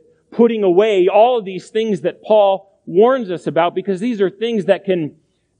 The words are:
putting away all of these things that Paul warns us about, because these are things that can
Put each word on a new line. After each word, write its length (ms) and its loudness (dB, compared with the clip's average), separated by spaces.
putting 320 2
away 440 2
all 300 2
of 60 -8
these 240 -12
things 320 -4
that 220 -8
Paul 640 0
warns 440 2
us 160 -10
about, 280 -2
because 260 -6
these 180 -4
are 120 0
things 340 -4
that 220 -2
can 280 -4